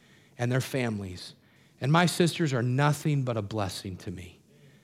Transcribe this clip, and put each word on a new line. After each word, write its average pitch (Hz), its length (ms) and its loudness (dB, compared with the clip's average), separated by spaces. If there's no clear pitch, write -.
and 123 120 0
their 127 120 2
families. 104 720 -4
And 131 120 0
my 175 140 6
sisters 165 460 2
are 120 100 2
nothing 143 600 2
but 123 140 -2
a 107 60 0
blessing 98 560 -4
to - 120 -10
me. 87 300 -12